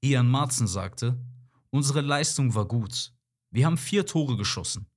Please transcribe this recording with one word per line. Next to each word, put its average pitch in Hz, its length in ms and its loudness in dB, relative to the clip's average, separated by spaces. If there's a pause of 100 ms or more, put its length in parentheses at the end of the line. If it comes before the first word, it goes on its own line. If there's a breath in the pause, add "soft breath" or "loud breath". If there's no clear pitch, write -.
Ian 127 300 4
Marzen 127 360 2
sagte: 95 560 -4 (460 soft breath)
„Unsere 143 320 0
Leistung 143 540 0
war 107 100 2
gut. 110 480 -4 (380)
Wir 135 160 2
haben 165 100 2
vier 196 300 0
Tore 135 320 0
geschossen. 101 480 -4 (100)